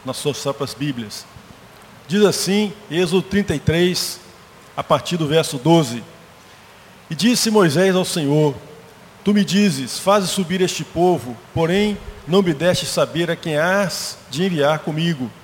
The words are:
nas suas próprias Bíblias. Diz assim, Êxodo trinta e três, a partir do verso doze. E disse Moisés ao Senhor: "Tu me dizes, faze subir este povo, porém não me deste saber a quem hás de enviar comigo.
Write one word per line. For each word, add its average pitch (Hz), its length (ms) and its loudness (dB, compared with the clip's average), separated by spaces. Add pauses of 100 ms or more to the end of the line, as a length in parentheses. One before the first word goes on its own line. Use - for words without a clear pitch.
nas 131 140 -8
suas 143 220 -4
próprias 139 340 -6
Bíblias. 120 520 -8 (800)
Diz 196 200 0
assim, 196 480 2 (180)
Êxodo 175 300 2
trinta 202 340 -2
e 139 40 -4
três, 175 600 2 (560)
a 131 80 -6
partir 165 320 0
do 160 100 0
verso 151 320 2
doze. 127 460 2 (1040)
E 160 60 -6
disse 226 340 2
Moisés 185 460 4
ao 185 80 2
Senhor: 151 500 2 (680)
"Tu 208 100 2
me 202 120 4
dizes, 151 540 0
faze 196 280 2
subir 185 320 -2
este 175 240 -2
povo, 147 540 0 (160)
porém 190 440 0 (300)
não 185 140 0
me 175 120 -4
deste 165 320 -2
saber 165 460 -2
a 165 60 -4
quem 156 200 -6
hás 185 600 -2 (120)
de 151 140 -4
enviar 156 360 0
comigo. 156 520 -4 (120)